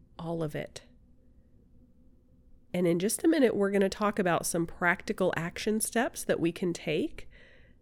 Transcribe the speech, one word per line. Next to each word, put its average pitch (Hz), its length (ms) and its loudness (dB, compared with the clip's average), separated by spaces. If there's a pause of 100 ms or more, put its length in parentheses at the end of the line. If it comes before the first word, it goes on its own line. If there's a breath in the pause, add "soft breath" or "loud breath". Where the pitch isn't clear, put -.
(180)
all 165 240 -6
of 151 140 -4
it. - 260 -10 (1900)
And 180 140 2
in 170 100 4
just 190 240 -2
a 339 60 6
minute, 294 260 6
we're 196 160 2
gonna 196 180 4
talk 208 300 0
about 180 280 2
some 170 200 0
practical 180 680 0
action 208 440 -4
steps - 440 -2
that - 160 0
we 170 100 2
can 170 220 -2
take 175 560 -4 (540 soft breath)